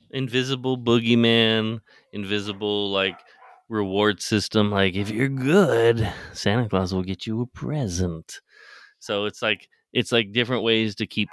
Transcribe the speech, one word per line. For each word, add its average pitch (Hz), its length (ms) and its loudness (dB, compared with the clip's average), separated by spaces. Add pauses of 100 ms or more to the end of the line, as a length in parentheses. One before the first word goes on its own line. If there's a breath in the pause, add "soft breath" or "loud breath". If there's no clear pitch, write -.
(100)
Invisible 127 680 -2
boogeyman, 117 1040 2 (320 soft breath)
invisible, 104 800 -4
like, 95 260 0 (520 loud breath)
reward 104 520 2
system. 104 520 2
Like, 98 240 2
"If 101 140 -2
you're 113 180 -2
good, 127 840 2 (200 loud breath)
Santa 110 360 0
Claus 95 240 0
will 92 120 0
get 92 240 -8
you 113 140 -2
a 120 40 -6
present." 92 920 -6 (580 loud breath)
So 104 280 -4
it's 101 140 -10
like, 110 280 -2 (240)
it's 123 180 -2
like 110 220 2
different 117 320 0
ways 110 320 2
to 107 100 -4
keep 107 260 -4